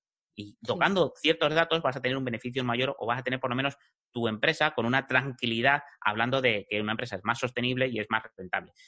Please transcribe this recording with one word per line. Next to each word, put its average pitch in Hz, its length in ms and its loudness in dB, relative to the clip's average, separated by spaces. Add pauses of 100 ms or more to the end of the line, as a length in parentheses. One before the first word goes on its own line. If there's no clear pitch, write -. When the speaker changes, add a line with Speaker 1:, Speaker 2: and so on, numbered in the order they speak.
(360)
Speaker 1:
Y 104 180 -12
Speaker 2:
Sí. - 120 -20
Speaker 1:
tocando 151 520 2
ciertos 151 360 0
datos 165 280 2
vas 139 160 -2
a 131 40 -6
tener 127 140 -2
un 135 80 -4
beneficio 123 400 -4
mayor 123 340 0
o - 80 -8
vas 120 140 0
a 131 40 -8
tener 127 180 -4
por 131 80 -2
lo 123 80 -2
menos 135 180 -2 (380)
tu 113 160 -2
empresa 151 420 2
con 113 140 -2
una 131 200 2
tranquilidad 127 800 2 (160)
hablando 117 420 2
de 110 280 2
que 104 100 -2
una 107 140 -2
empresa 117 240 -6
es 98 80 -14
más 117 140 0
sostenible 127 500 0
y 113 100 -4
es 104 100 -6
más 110 140 0 (140)
rentable. 92 340 -6 (160)